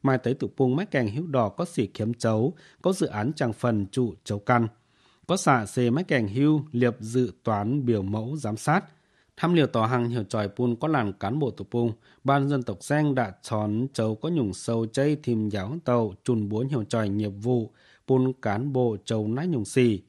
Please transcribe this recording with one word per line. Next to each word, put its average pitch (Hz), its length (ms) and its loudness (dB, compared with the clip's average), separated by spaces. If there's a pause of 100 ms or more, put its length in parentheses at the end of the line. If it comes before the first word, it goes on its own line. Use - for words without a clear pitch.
mai 131 160 2
tới 120 160 0
tụ 113 220 -4
pung 131 200 2
mấy 190 100 -2
kèng 123 220 0
hữu 135 180 -4
đỏ 127 220 2
có 165 160 -4
xỉ 131 220 -2
kiếm 110 280 -4
chấu, 117 400 0 (280)
có 185 100 2
dự 185 140 0
án 107 300 -2
chẳng 120 160 -2
phần 107 340 0
trụ 120 280 -2 (100)
chấu 104 140 -4
căn. 117 300 2 (580)
Có 175 100 0
xạ 131 300 2
xê 123 240 0
mấy 156 140 0
kèng 127 240 0
hưu, 143 340 2 (100)
liệp 120 280 2
dự 117 320 -2 (100)
toán 113 420 0
biểu 113 180 2
mẫu 110 340 -4
giám 110 200 -4
sát. 170 280 0 (520)
Thăm 175 180 0
liều 151 120 6
tỏ 110 200 2
hằng 120 220 0
hiểu 117 160 -2
tròi 104 240 -2
pun 120 280 -2
có 151 120 -4
làn 123 240 0
cán 107 260 -4
bộ 139 120 0
tụ - 140 -10
pung, 120 280 0 (320)
ban 139 240 2
dân 143 140 0
tộc 104 200 -8
Giang 147 320 2
đã 113 180 0 (100)
chón 107 500 -2
chấu 110 220 0
có 156 140 -6
nhung 127 260 0
sâu 117 320 -2
chay 143 360 0
thìm 110 260 0
giáo 101 260 -4 (100)
tàu, 117 300 2 (100)
chùn 110 240 0
búa 107 220 -2
hiểu 117 140 -2
tròi 110 240 -2
nghiệp 104 240 -2 (100)
vụ, 117 280 0 (360)
pun 131 260 2 (100)
cán 113 300 -2
bộ 123 320 0
chấu 107 240 -2
nái 131 180 -2
nhung 139 180 -2
xì. 113 440 2